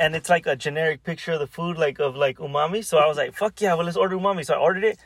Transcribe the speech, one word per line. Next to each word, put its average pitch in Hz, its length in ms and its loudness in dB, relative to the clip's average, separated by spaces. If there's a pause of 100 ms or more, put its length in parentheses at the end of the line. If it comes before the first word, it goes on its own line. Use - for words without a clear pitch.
and 156 160 2
it's, 156 120 -8
like, 170 200 2
a 143 80 0
generic 151 480 -2
picture 170 260 -8
of 160 80 -2
the 143 80 -2
food, 170 320 -6
like, 147 220 -2
of, 135 160 0
like, 143 220 0
umami. 156 460 -2
So 165 140 2
I 151 80 6
was 151 100 0
like, 139 200 -2
"Fuck 208 240 -4
yeah, 190 140 2
well, 170 120 0
let's 170 100 -6
order 190 200 2
umami." 185 280 0
So 151 100 0
I - 40 2
ordered 185 240 2
it. 214 240 2